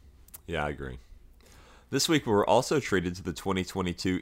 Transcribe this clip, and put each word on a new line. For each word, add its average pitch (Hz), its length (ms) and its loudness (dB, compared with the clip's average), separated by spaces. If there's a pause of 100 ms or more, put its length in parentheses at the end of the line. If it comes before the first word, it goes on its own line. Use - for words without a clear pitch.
(460)
Yeah, 78 200 -2
I 73 40 -2
agree. 67 300 -10 (880)
This 135 200 0
week, 156 180 2
we 117 60 4
were 101 140 4
also 127 340 4
treated 90 340 0
to 92 80 -14
the 90 100 -6
twenty 95 300 -2
twenty-two 90 580 -2